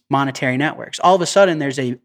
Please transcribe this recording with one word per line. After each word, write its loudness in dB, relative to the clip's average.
monetary 0
networks. -6
All 4
of 2
a -2
sudden, 2
there's -4
a -4